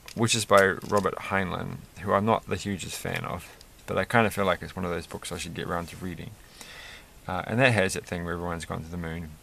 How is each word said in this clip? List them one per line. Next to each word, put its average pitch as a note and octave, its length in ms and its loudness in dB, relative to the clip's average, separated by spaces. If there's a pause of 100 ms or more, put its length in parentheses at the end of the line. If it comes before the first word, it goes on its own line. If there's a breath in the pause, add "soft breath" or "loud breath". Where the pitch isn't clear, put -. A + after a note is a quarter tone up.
(160)
which A2+ 180 2
is G#2+ 120 0
by G2 200 10
Robert G2 500 2
Heinlein, F2+ 600 -2 (240)
who F#2+ 140 -2
I'm G2+ 120 4
not A2+ 220 2
the G2+ 80 0
hugest G2 400 -6
fan E2+ 280 -4
of, - 320 -8 (300)
but F#2+ 140 0
I F#2+ 40 2
kind A#2 220 6
of G2 80 0
feel G2+ 120 0
like F2 180 2
it's E2 120 -12
one F#2 80 -4
of F2 60 -2
those E2+ 160 -2
books - 260 -10
I F2 60 -6
should E2+ 160 -8
get - 140 -4
around F2 220 -4
to E2+ 80 -14
reading. F2+ 340 -8 (960 loud breath)
Uh, F2+ 200 -4
and A2 120 0
that B2+ 140 8
has G2 200 4
that - 120 -4
thing E2+ 200 -4
where E2+ 80 -2
everyone's E2+ 320 -4
gone E2+ 180 -6
to D#2+ 60 -10
the F2 80 -6
moon, E2 320 -6 (140)